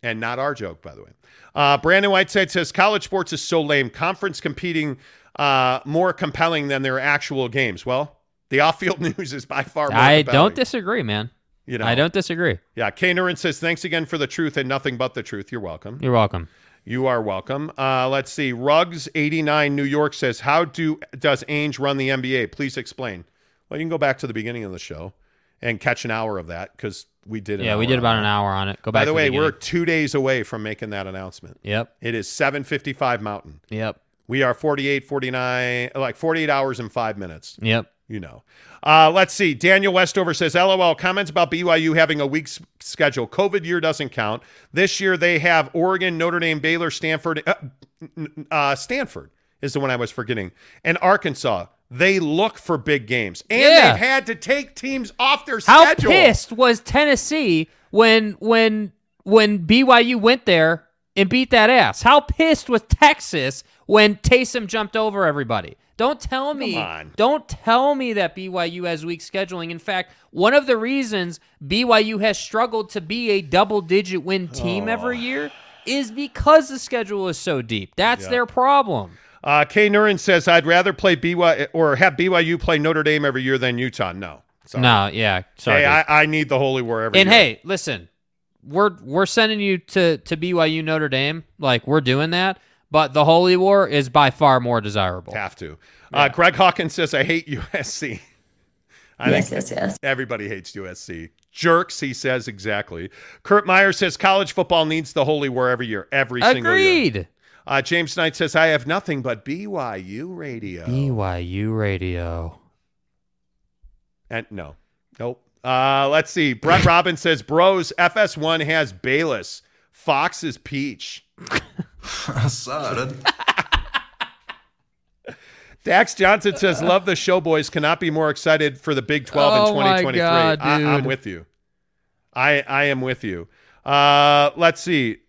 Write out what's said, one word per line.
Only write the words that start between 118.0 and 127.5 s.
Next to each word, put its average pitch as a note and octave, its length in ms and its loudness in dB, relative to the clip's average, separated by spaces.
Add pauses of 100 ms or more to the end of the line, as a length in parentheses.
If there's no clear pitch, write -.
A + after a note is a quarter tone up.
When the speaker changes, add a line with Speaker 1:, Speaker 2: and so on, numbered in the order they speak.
Speaker 1:
S G#3 180 0
one D#3+ 240 -2
has D3+ 320 -2
Bayless. B2+ 720 -4 (280)
Fox D#3 540 -2
is C#3+ 140 -6
Peach." - 640 -10 (140)
Speaker 4:
<laughs> - 920 -10
I A#2 200 -2
saw B2+ 440 -8 (100)
it. C3+ 120 -8 (2750)
Speaker 1:
Dax F#3 300 2
Johnson F#3+ 420 2
says, E3+ 260 0
"Love F3+ 220 4
the F#3 120 0
show, F#3 260 2
boys. D#3 260 0